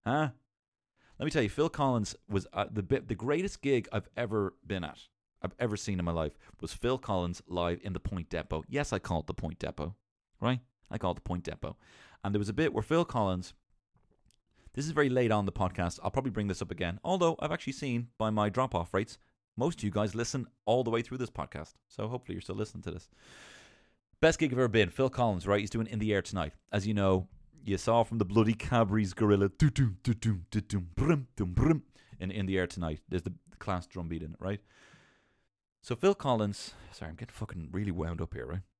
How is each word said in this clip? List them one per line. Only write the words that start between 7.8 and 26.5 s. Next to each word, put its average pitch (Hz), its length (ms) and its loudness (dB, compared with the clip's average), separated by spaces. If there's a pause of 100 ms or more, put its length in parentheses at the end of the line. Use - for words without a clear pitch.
in 95 80 -6
the 87 80 -4
Point 87 300 -6
Depot. 78 400 -4
Yes, 143 240 -2
I 95 60 0
call 82 220 -2
it - 60 -12
the - 60 -6
Point 80 260 -8
Depot, 76 360 -6 (440)
right? 123 220 0 (300)
I - 80 -6
call 90 120 0
it 87 40 -2
the - 60 -16
Point 87 220 -4
Depot. - 320 -8 (480)
And 98 100 -2
there 104 60 2
was 101 100 -2
a 101 40 -6
bit 151 180 2
where - 120 -2
Phil 165 200 2
Collins, 95 520 -2 (1160)
this 143 120 -4
is 160 60 -4
very 147 180 4
late 123 220 4
on 104 160 4
the 95 40 0
podcast, 90 520 -2
I'll 95 80 -2
probably 127 180 -2
bring 101 200 -2
this 92 120 -4
up 92 80 -6
again, 90 340 -4
although 175 360 2
I've 156 120 -2
actually 139 220 -6
seen 120 360 -4 (100)
by 110 100 0
my 104 200 2
drop-off 95 440 0
rates, 101 240 0 (380)
most 151 240 0
of - 60 -4
you 104 40 2
guys 104 240 2
listen 117 320 -2 (200)
all 123 180 4
the 113 80 0
way 117 100 2
through 127 160 -8
this 120 140 -4
podcast, - 420 -10 (140)
so 104 200 -8
hopefully 120 280 -8
you're 92 60 -8
still 92 140 -8
listening 104 280 -8
to 85 80 -6
this. - 180 -12 (1120)
Best 160 160 6
gig 147 140 0
I've 123 80 0
ever 127 80 6
been, 101 240 4
Phil 131 180 2
Collins, 101 380 0
right? 101 140 4
He's - 100 -6
doing 113 160 -2
In 117 100 -6
the 107 160 0
Air 95 80 2
Tonight. 87 320 -4 (180)